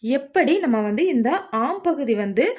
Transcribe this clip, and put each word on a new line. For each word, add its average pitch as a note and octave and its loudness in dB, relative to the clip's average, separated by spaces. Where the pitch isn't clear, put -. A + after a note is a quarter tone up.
எப்படி C#4 2
நம்ம A#3+ 0
வந்து G#3 0
இந்த B3 2
ஆம் C#4 -2
பகுதி C#4 0
வந்து G3+ 0